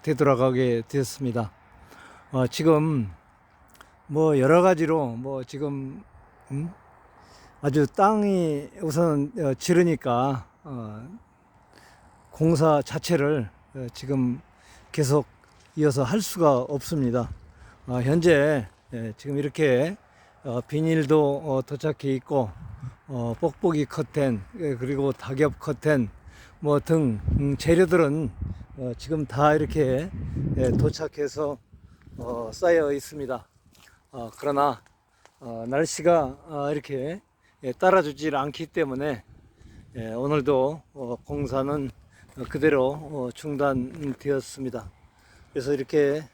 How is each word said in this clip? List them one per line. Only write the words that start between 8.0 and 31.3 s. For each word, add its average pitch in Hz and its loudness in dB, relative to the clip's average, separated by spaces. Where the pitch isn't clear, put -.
우선, 151 0
어, 143 0
지르니까, 139 2
어, 117 -12
공사 156 4
자체를, 143 -2
어, 131 -10
지금 131 -2
계속 143 2
이어서 143 2
할 180 0
수가 151 4
없습니다. 127 -2
어, 123 -4
현재, 147 2
예, 113 -8
지금 139 -8
이렇게, 147 2
어, 123 -4
비닐도, 151 2
어, 135 -2
도착해 139 -4
있고, 127 -2
어, 117 -4
뽁뽁이 156 0
커튼, 135 -2
예, 147 -4
그리고 135 -2
낙엽 135 -2
커튼 139 0
뭐 147 2
등, 139 0
음, 143 0
재료들은, 160 2
어, 127 -8
지금 156 -4
다 147 2
이렇게, 151 0
예, 127 2
도착해서, 147 -2